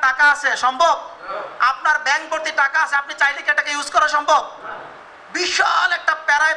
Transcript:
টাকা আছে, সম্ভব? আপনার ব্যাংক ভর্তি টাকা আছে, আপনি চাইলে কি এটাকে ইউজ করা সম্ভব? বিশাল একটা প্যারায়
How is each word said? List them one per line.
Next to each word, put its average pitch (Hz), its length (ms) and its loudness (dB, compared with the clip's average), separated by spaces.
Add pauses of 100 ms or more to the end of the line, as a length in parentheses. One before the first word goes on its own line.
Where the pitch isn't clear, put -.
টাকা 262 280 2
আছে, 277 280 0
সম্ভব? 269 520 0 (500)
আপনার 294 400 2
ব্যাংক 311 300 0
ভর্তি 311 220 -4
টাকা 302 280 0
আছে, 285 160 0
আপনি 294 180 -2
চাইলে 285 280 0
কি 302 100 -2
এটাকে 294 200 0
ইউজ 285 200 -6
করা 311 160 4
সম্ভব? 247 440 2 (840)
বিশাল 359 580 0
একটা 320 240 0
প্যারায় 311 420 2